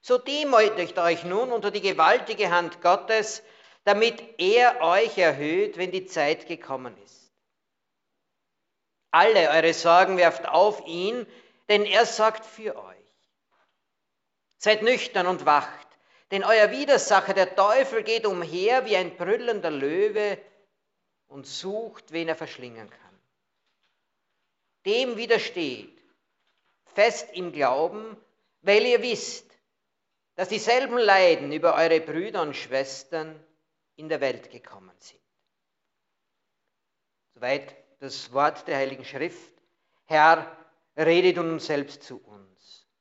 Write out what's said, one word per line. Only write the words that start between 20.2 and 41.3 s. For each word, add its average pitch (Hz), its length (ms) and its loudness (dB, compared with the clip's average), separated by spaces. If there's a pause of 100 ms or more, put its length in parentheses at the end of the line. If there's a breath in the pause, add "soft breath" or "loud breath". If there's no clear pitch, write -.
und 139 160 -20
sucht, 208 680 -12
wen 165 160 -6
er 160 80 -6
verschlingen 117 520 -16
kann. - 300 -20 (1700)
Dem 233 320 -2
widersteht, 165 840 -4 (920)
fest - 400 0
im 175 180 -10
Glauben, 165 640 -4 (460)
weil 214 240 4
ihr 240 160 2
wisst, - 440 -8 (880)
dass 180 120 -6
dieselben 233 500 0
Leiden 185 540 4
über - 240 0
eure 165 240 2
Brüder 170 440 -6
und 147 120 -6
Schwestern 156 880 -8 (540)
in 156 100 -16
der 151 140 -4
Welt 131 300 -6
gekommen 95 480 -20
sind. - 200 -20 (2250)
Soweit 139 420 -8 (240)
das 131 320 -16
Wort 143 340 -2
der 147 120 -6
Heiligen 135 260 -6
Schrift. 147 500 -12 (520)
Herr, 156 500 2 (400)
rede 170 380 4